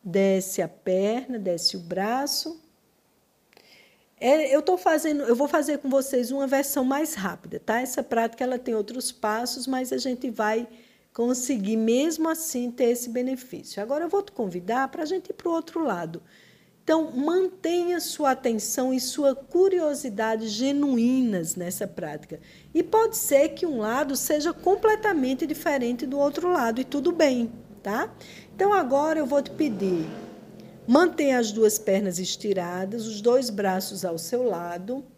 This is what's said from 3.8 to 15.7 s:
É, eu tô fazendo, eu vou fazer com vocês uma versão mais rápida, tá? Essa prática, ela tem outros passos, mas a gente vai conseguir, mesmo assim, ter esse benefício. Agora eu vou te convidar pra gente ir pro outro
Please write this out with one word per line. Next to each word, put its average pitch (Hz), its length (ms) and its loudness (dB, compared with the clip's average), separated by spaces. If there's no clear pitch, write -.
É, 277 360 4
eu 294 80 4
tô 359 160 2
fazendo, 311 460 2
eu 240 120 4
vou 285 100 2
fazer 294 300 0
com 277 140 -4
vocês 262 400 0
uma 277 160 -2
versão 277 360 0
mais 285 300 0
rápida, 175 480 -8
tá? 233 220 -2
Essa 262 200 -4
prática, 233 400 -2
ela 254 160 -2
tem 247 160 -4
outros 233 380 -4
passos, 240 540 -4
mas 262 260 -2
a 254 60 -2
gente 247 320 -4
vai 226 360 -2
conseguir, 233 640 0
mesmo 285 500 2
assim, 262 440 -4
ter 247 140 0
esse 240 260 0
benefício. 247 720 -6
Agora 277 220 -2
eu 339 40 -4
vou 403 140 0
te - 100 -14
convidar 208 560 -2
pra 311 160 -6
gente 359 260 -4
ir - 40 -6
pro - 160 -4
outro 330 340 -2